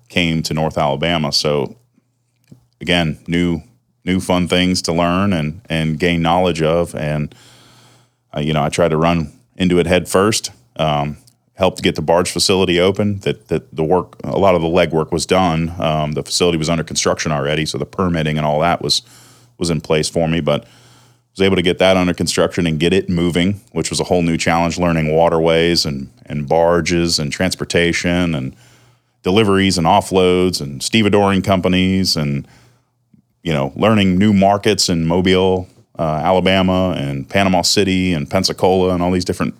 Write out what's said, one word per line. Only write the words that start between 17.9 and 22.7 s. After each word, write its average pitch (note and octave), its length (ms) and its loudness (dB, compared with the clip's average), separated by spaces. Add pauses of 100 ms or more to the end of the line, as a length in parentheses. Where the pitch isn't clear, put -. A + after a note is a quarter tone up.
and D2+ 80 -2
all D2+ 160 0
that D#2+ 200 0
was, - 220 -2 (560)
was F2 100 -4
in D#2+ 100 0
place D#2 300 -2
for E2 180 -2
me, E2 140 -2
but D2 240 -2 (640)
was - 100 -4
able F#2+ 140 2
to F2+ 60 0
get F2 160 0
that F#2 180 4
under F2+ 180 2
construction E2+ 520 -2
and D#2 140 -2